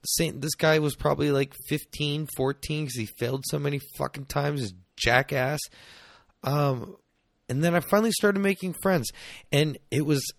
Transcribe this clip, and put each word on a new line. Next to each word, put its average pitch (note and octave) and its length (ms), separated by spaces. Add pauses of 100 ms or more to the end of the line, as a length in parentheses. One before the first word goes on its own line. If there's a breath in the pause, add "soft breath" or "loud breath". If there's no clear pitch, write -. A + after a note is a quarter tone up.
Saint, - 360
this D3+ 140
guy D#3 240
was D3+ 160
probably, D3 360
like, C#3 240 (140)
fifteen, D3+ 680
fourteen, C#3+ 500
'cause B2 80
he A#2 120 (120)
failed C3 280
so D3+ 120
many C#3+ 220 (160)
fucking C#3 300
times, C#3+ 340
his G2+ 140 (220)
jackass. C3 640 (880 loud breath)
Um, C#3 520 (520)
and C3+ 160
then E3+ 100
I F3 60
finally G#3+ 320
started G3+ 260
making F#3 440
friends. F#3 280 (400 loud breath)
And D3 260 (140)
it C#3 160
was C#3+ 180 (140)